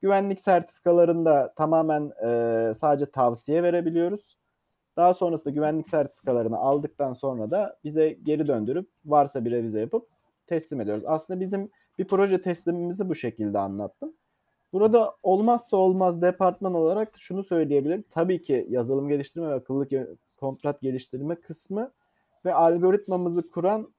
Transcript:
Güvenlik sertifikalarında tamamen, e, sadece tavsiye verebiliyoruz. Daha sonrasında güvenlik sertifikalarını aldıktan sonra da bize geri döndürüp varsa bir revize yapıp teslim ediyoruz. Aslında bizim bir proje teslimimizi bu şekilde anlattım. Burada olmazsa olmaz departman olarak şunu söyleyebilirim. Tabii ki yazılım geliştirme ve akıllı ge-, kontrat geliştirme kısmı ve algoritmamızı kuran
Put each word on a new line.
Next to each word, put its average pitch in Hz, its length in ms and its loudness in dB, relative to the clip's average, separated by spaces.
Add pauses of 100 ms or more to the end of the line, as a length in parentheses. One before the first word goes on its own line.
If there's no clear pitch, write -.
Güvenlik 196 380 2
sertifikalarında 170 1160 4
tamamen, 156 560 0 (120)
e, 117 500 0
sadece 143 320 0
tavsiye 131 560 0
verebiliyoruz. 175 760 -2 (600)
Daha 180 180 6
sonrasında 160 400 -2
güvenlik 151 340 0
sertifikalarını 120 720 -2
aldıktan 143 540 -2
sonra 123 380 -6
da 196 340 -2
bize 156 380 0
geri 151 240 0
döndürüp 131 420 -2 (160)
varsa 143 400 2
bir 117 60 -2
revize 113 300 -2
yapıp 226 280 -4 (380)
teslim 156 340 -4
ediyoruz. 104 260 -4
Aslında 160 340 -4
bizim 196 300 -4 (280)
bir 190 60 -2
proje 190 380 2
teslimimizi 175 680 -4
bu 165 60 -2
şekilde 107 440 -4
anlattım. 98 540 -6 (600)
Burada 214 500 2
olmazsa 220 540 2
olmaz 185 460 2
departman 180 520 0
olarak 175 420 2
şunu 190 280 -8
söyleyebilirim. 156 680 0
Tabii 170 320 -2
ki 127 280 -2
yazılım 127 380 -2
geliştirme 147 400 -4
ve 143 60 -2
akıllı 135 320 -4
ge-, 131 300 -6 (200)
kontrat 135 440 -6
geliştirme 131 540 -6
kısmı 196 580 -10 (520)
ve 185 100 0
algoritmamızı 175 960 2
kuran 202 480 -2